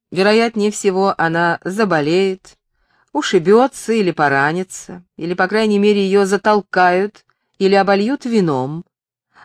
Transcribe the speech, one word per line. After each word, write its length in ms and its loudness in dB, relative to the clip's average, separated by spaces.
Вероятнее 600 0
всего, 460 0
она 460 -2
заболеет, 960 -2
ушибется 800 0
или 180 0
поранится, 960 -2
или, 180 -8
по 140 -2
крайней 320 0
мере, 260 2
ее 200 2
затолкают 1000 0
или 160 2
обольют 500 0
вином, 580 -2